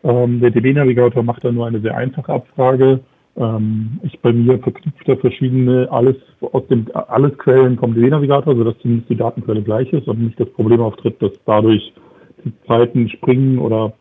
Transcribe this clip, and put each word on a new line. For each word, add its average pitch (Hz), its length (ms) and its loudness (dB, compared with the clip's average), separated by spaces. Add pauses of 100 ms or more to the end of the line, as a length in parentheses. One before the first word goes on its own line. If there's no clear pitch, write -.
Ähm, 123 380 2
der 120 100 4
D-B-Navigator 123 720 2
macht 117 220 -4
da 123 80 0
nur 117 140 -2
eine 113 140 -4
sehr 110 140 -4
einfache 131 380 -6
Abfrage. 131 680 2 (360)
Ähm, 110 640 -4
ich - 180 -8
bei 120 120 2
mir 120 260 2
verknüpft - 480 -8
da 131 100 2
verschiedene, 127 720 0
alles 131 260 2 (240)
aus - 280 -4
dem, 117 260 0
alles 139 420 -2
Quellen 127 400 2
vom 117 160 -2
D-B-Navigator, 139 640 2
sodass 113 240 -2
zumindest 117 300 -2
die 117 60 -2
Datenquelle 113 440 -4
gleich 110 320 -4
ist 123 160 -4
und 113 140 -4
nicht 113 180 -6
das 113 100 -2
Problem 117 300 2
auftritt, 110 400 -4
dass 101 120 -2 (120)
dadurch 107 480 2 (520)
die 113 80 -8 (140)
Zeiten 120 440 2
springen 131 480 0
oder 110 420 -2